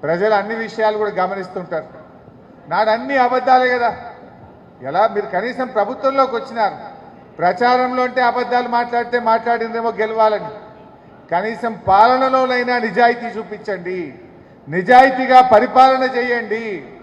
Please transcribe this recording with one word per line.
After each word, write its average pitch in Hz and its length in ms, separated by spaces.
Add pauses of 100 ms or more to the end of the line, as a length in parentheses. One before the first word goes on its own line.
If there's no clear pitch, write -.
ప్రజలు 175 300
అన్ని 208 220
విషయాలు 220 420
కూడా 208 140
గమనిస్తుంటారు. 185 720 (800)
నాడు 196 220
అన్ని 254 280
అబద్ధాలే 254 520
కదా. 240 260 (880)
ఎలా 160 260
మీరు 202 180
కనీసం 240 420
ప్రభుత్వంలోకి 254 680
వచ్చినారు, 226 640 (400)
ప్రచారంలో 247 640
అంటే 254 180
అబద్ధాలు 247 460
మాట్లాడితే 240 520
మాట్లాడిందేమో 226 720
గెలవాలని, 214 600 (800)
కనీసం 214 560
పాలనలోనైనా 247 920
నిజాయితీ 233 460
చూపించండి, 185 920 (500)
నిజాయితీగా 254 720
పరిపాలన 254 600
చేయండి 226 840 (180)